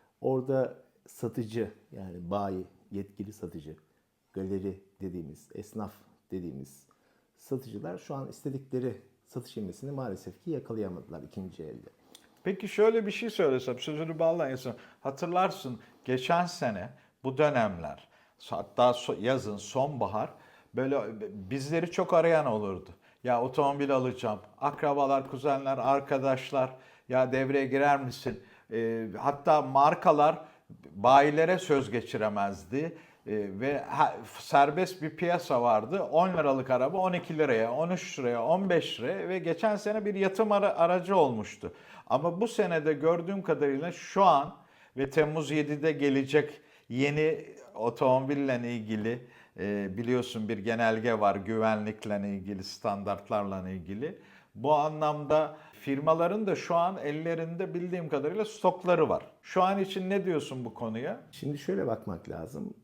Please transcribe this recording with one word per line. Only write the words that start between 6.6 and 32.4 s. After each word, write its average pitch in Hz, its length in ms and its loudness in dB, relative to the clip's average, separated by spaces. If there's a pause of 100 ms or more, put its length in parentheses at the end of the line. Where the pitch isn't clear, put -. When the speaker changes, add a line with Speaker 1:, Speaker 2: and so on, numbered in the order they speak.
Speaker 1:
satıcılar 131 600 -8
şu - 180 -12
an 135 140 -10
istedikleri 131 720 -6 (260)
satış - 300 -12
ivmesini 107 340 -10
maalesef 117 520 -10
ki 170 80 -8
yakalayamadılar 95 720 -8
ikinci 90 400 -12
elde. 64 260 -14 (540)
Speaker 2:
Peki 190 240 -6
şöyle 220 380 4
bir 202 60 -4
şey 233 180 -6
söylesem, 127 500 0
sözünü 156 400 -6
bağlayasın. 135 540 0 (280)
Hatırlarsın 165 800 -2 (260)
geçen 147 400 0
sene 113 440 -4 (340)
bu 131 140 -4
dönemler, 104 680 0 (420)
hatta 120 400 2
so-, - 320 -2
yazın, 107 360 0
sonbahar 120 760 -4 (420)
böyle 135 260 0 (480)
bizleri 151 420 -2
çok 185 220 0
arayan 160 320 6
olurdu. 104 440 -2 (340)
Ya 120 180 2
otomobil 139 500 2
alacağım, 123 480 0 (180)
akrabalar, 139 720 0
kuzenler, 135 480 -2
arkadaşlar, 131 1000 0 (340)
ya 127 220 4
devreye 135 340 2
girer 139 360 4
misin? 123 380 -6 (320)
Ee, 113 460 -2
hatta 143 440 2
markalar 147 840 4 (460)
bayilere 147 680 6
söz 135 320 2
geçiremezdi. 107 1080 -2 (320)